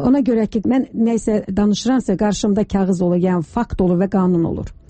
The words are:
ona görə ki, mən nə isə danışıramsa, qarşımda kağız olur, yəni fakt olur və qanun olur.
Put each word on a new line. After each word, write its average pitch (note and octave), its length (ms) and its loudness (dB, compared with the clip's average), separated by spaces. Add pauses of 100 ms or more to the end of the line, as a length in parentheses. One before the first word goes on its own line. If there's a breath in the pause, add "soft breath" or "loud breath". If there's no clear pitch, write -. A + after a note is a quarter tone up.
ona C4+ 160 4
görə A3+ 240 0
ki, G#3+ 160 -4
mən B3 300 0
nə A3+ 240 0
isə G#3+ 240 0 (100)
danışıramsa, G#3 640 0
qarşımda G#3 480 0
kağız F#3+ 380 0
olur, F3 180 2
yəni F3+ 240 0
fakt - 360 -6
olur F3+ 200 2
və G3 80 0
qanun F#3 400 2
olur. - 220 -8 (200 loud breath)